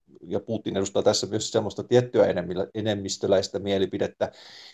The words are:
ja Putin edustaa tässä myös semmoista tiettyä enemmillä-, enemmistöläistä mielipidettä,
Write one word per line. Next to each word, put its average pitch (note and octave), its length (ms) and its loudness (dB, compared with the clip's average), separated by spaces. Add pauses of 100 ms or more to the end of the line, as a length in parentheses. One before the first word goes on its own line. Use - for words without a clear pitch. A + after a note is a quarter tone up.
(260)
ja G2 140 -4
Putin G2 360 -4
edustaa G2 260 0
tässä G#2 240 2
myös G#2 240 -4
semmoista G#2 340 -2
tiettyä A#2+ 420 4
enemmillä-, F2+ 480 -2
enemmistöläistä G2+ 840 0
mielipidettä, G2 720 -2 (420)